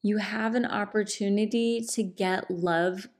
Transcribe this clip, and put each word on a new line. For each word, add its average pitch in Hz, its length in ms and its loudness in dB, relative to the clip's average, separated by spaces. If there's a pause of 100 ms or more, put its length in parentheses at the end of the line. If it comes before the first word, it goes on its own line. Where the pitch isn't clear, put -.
You 208 160 2
have 220 380 -2
an 247 100 2
opportunity 214 1160 0 (120)
to 220 100 0
get 185 480 0
love 180 560 0 (120)